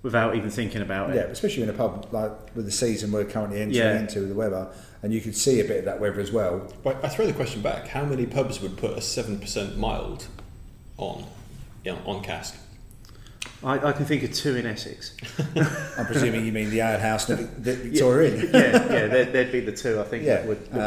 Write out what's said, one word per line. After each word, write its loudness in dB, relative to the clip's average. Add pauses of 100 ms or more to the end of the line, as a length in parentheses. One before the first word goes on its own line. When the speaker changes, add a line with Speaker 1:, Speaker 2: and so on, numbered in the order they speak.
Speaker 1:
without 2
even 0
thinking -2
about -2
it. 2
Speaker 2:
Yeah, 4
especially -2
in 0
a -4
pub -2
like -4
with -4
the -4
season 0
we're 2
currently -4
entering 0
Speaker 1:
Yeah. 4
Speaker 2:
into -2
with -2
the -4
weather, -2 (340)
and 0
you 0
could -6
see 4
a 4
bit 2
of -4
that -2
weather 0
as -2
well. 0 (160)
Speaker 3:
But 0
I 0
throw 2
the 2
question -2
back: -2
how -2
many 0
pubs -2
would -6
put -2
a -6
seven -4
percent -4
mild -2 (720)
on, -6 (580)
yeah, -6
on -4
cask? -6 (1080)
Speaker 1:
I, 2 (160)
I 4
can 0
think 2
of -2
two 0
in 0
Essex. -8 (120)
<laughs> 0
Speaker 2:
I'm -2
presuming 2
you 0
mean 0
the 2
Ale 2
House 2
that, -2
that 0
Speaker 1:
Yeah. -8
Speaker 2:
Victoria 6
Inn. 0
Speaker 1:
Yeah, 8
yeah, 4
they'd, 6
they'd 4
be 2
the -2
two, 0
I 0
think, -4
Speaker 2:
Yeah. 6
Speaker 1:
that 0
would, -4
that 0